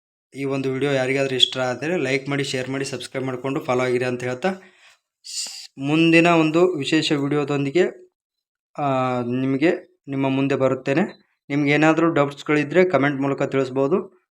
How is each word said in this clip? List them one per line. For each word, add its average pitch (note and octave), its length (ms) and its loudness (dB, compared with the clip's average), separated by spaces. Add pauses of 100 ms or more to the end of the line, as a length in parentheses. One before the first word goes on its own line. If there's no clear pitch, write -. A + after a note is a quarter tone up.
(340)
ಈ C3+ 100 -6
ಒಂದು C3+ 280 -2
ವಿಡಿಯೋ C3+ 200 -2
ಯಾರಿಗಾದ್ರೂ C3+ 440 0
ಇಷ್ಟ B2+ 220 0
ಆದ್ರೆ B2+ 380 -4
ಲೈಕ್ C3+ 320 -2
ಮಾಡಿ, C#3 160 -2
ಶೇರ್ C3 240 -6
ಮಾಡಿ, C3+ 160 -4
ಸಬ್ಸ್ಕ್ರೈಬ್ C3 420 -8
ಮಾಡ್ಕೊಂಡು C3 340 -6
ಫಾಲೋ B2+ 220 -2
ಆಗಿರಿ B2+ 220 0
ಅಂತ B2 200 -4
ಹೇಳ್ತಾ, B2+ 280 -4 (720)
ಸ್-, - 560 -14
ಮುಂದಿನ E3 460 4
ಒಂದು E3 400 4
ವಿಶೇಷ D#3 460 0
ವಿಡಿಯೋದೊಂದಿಗೆ, C#3+ 720 0 (960)
ಆ, D3 80 -2 (340)
ನಿಮಗೆ, C3 880 -2
ನಿಮ್ಮ C3+ 200 -2
ಮುಂದೆ C3+ 260 0
ಬರುತ್ತೇನೆ. C3+ 480 0 (460)
ನಿಮ್ಗೆ C#3+ 240 0
ಏನಾದ್ರೂ D#3 400 4
ಡೌಟ್ಸ್‌ಗಳಿದ್ರೆ D3 720 2
ಕಾಮೆಂಟ್ C#3+ 360 2
ಮೂಲಕ C#3 220 -2
ತಿಳಿಸ್ಬೋದು. C3+ 800 -2 (100)